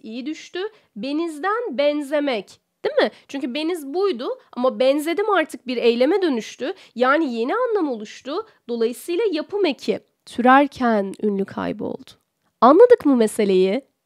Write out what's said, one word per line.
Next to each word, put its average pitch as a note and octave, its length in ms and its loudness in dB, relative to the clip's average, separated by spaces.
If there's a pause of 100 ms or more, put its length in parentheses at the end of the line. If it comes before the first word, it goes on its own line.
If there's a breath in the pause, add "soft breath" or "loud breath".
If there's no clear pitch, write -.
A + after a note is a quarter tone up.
iyi A#3 220 -12
düştü. D#4 340 -12 (360 soft breath)
Benizden D#4 840 -6
benzemek. C#4+ 840 -2 (260)
Değil D5 100 -4
mi? D#4+ 160 2 (160 soft breath)
Çünkü C4+ 260 -8
beniz D4+ 400 -6
buydu F#4 460 -4 (140 soft breath)
ama B3 260 -2
benzedim D4 500 0
artık - 380 -2
bir A#3+ 100 -6
eyleme B3 440 2
dönüştü. C4+ 520 -4 (220 soft breath)
Yani C4 380 2
yeni A#3+ 220 -2
anlam A4 340 -2
oluştu. B3+ 560 -10 (240 soft breath)
Dolayısıyla A#3+ 600 -2
yapım D#4+ 340 -2
eki - 340 -2 (260)
türerken A#3+ 880 2 (100)
ünlü G3 220 -2
kaybı - 380 -8
oldu. - 260 -10 (520)
Anladık G#4+ 440 8
mı C#4 100 4
meseleyi? G3 760 0 (140)